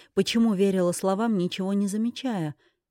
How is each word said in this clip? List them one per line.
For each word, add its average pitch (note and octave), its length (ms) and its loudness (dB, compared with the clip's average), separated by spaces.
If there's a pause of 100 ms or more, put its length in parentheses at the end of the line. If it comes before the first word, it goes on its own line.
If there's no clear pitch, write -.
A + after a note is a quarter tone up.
(140)
Почему A3+ 420 2
верила F#3 360 2
словам, G3 460 0
ничего F#3 360 -2
не G3+ 140 2
замечая? G#3+ 680 -4 (360)